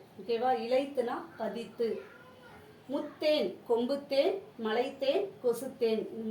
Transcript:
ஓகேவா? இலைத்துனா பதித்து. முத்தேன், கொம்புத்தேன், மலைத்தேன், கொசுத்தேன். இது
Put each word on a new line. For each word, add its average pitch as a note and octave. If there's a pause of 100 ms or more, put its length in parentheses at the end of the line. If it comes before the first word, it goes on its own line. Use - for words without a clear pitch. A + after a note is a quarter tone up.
(220)
ஓகேவா? A#3 (120)
இலைத்துனா C4 (260)
பதித்து. A3 (840)
முத்தேன், D4+ (180)
கொம்புத்தேன், C4+ (300)
மலைத்தேன், C4+ (220)
கொசுத்தேன். A3+ (120)
இது A3+